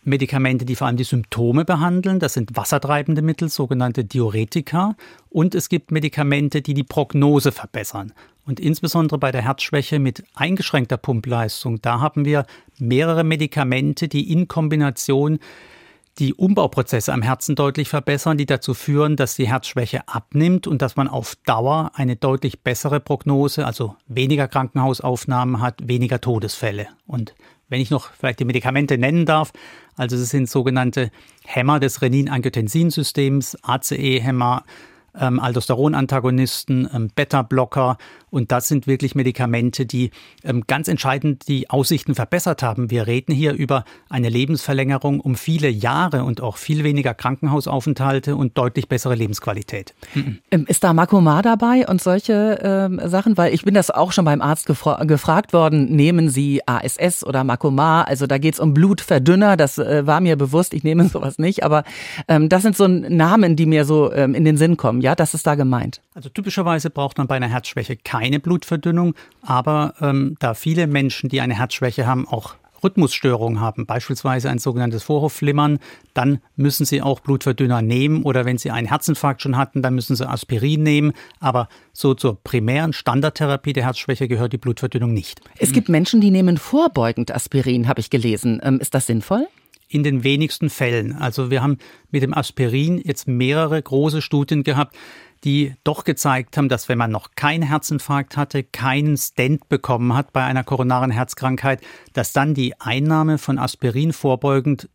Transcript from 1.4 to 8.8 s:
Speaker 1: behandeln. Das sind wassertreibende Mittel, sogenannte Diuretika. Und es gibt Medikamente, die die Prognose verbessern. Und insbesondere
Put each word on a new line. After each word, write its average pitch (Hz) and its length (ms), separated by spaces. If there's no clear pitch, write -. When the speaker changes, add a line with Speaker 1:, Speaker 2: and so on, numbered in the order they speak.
Speaker 1:
behandeln. 180 540
Das 160 160
sind 117 240
wassertreibende 147 640
Mittel, 160 280
sogenannte 127 540
Diuretika. 123 920
Und 175 240
es 180 160
gibt - 220
Medikamente, 143 720
die 147 100
die 151 100
Prognose 143 680
verbessern. 107 600
Und 135 160
insbesondere 156 600